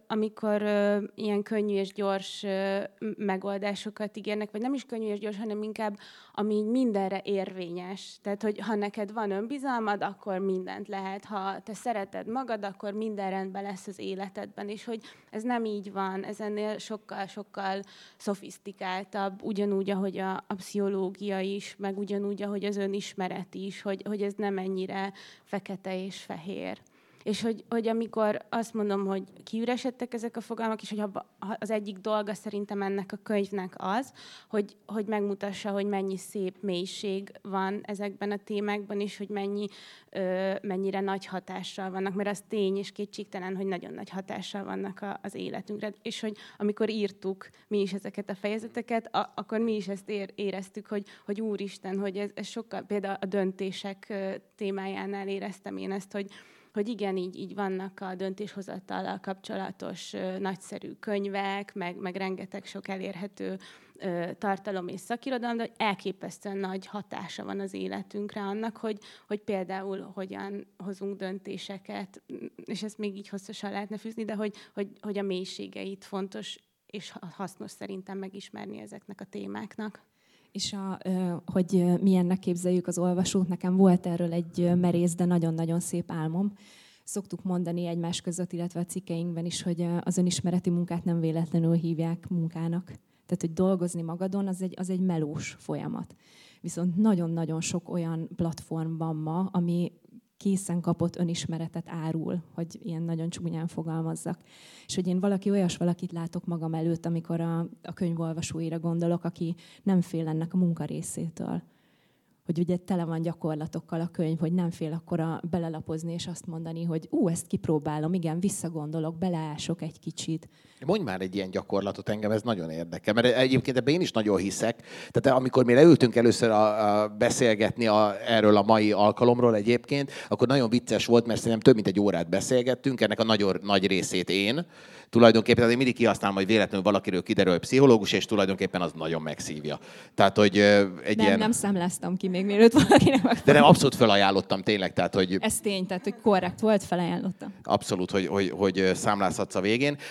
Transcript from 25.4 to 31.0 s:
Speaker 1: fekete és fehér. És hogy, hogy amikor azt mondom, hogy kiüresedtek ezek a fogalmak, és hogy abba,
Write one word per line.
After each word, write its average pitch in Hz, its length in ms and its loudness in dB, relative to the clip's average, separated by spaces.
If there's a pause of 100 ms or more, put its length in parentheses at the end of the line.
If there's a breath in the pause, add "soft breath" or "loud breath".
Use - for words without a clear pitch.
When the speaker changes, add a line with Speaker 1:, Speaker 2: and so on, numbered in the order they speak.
Speaker 1:
fekete 190 640 -8
és 190 120 -12
fehér. 190 600 -10 (460 soft breath)
És 202 180 -4
hogy, 226 280 -4
hogy 226 180 -2
amikor 226 600 -2
azt 233 240 -4
mondom, 202 320 -2
hogy 196 180 -2 (200)
kiüresedtek 240 680 -4
ezek 233 240 -8
a 233 40 -8
fogalmak, 220 400 -4
és 196 80 -14
hogy 208 100 -6
abba, 202 260 -6 (140)